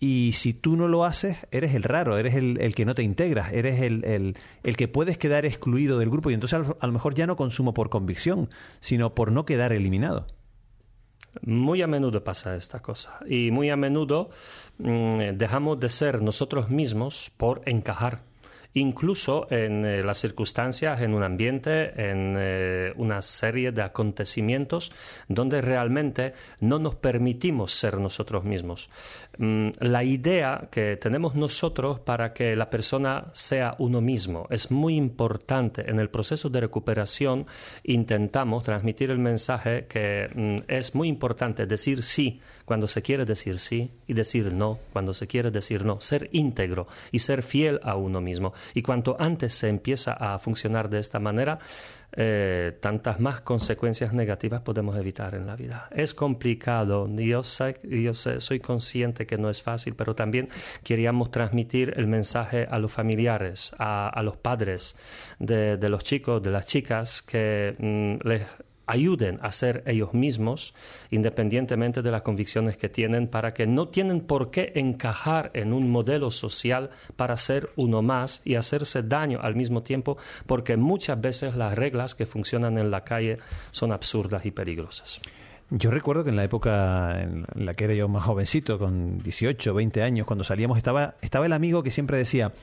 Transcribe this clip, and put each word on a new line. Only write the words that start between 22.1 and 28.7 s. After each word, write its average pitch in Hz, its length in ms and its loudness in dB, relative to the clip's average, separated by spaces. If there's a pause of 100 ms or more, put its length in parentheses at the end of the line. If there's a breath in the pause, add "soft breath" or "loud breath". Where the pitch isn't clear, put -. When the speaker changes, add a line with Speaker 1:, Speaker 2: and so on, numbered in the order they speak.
Speaker 2:
en, 95 280 0
eh, 92 580 0
una 107 240 0
serie 123 500 -2
de 113 120 -2
acontecimientos 110 1120 -2 (360 loud breath)
donde 131 320 0
realmente 127 720 0 (280 loud breath)
no 123 180 4
nos 156 160 -2
permitimos 123 800 0
ser 95 260 0
nosotros 98 460 -2
mismos. 87 440 -4 (480 loud breath)